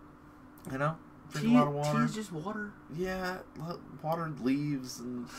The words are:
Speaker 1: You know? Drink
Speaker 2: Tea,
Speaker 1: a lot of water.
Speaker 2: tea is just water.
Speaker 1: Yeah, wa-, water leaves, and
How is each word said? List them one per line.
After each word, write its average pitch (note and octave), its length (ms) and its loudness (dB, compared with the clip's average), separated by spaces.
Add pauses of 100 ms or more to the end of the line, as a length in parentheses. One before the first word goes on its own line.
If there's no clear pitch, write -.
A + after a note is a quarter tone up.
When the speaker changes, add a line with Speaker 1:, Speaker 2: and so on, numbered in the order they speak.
(720)
Speaker 1:
You C3 60 -2
know? D3+ 180 2 (360)
Drink - 160 0
Speaker 2:
Tea, A#3 60 10
Speaker 1:
a - 40 12
lot D3 100 8
of C#3+ 60 0
water. D3 240 4
Speaker 2:
tea - 80 6
is G#3+ 80 -2
just G#3 180 -6
water. G#3 400 -6 (240)
Speaker 1:
Yeah, F#3 420 -2 (220)
wa-, E3+ 160 -6 (260)
water D#3+ 380 0
leaves, C3+ 600 0
and B2 260 -6 (120)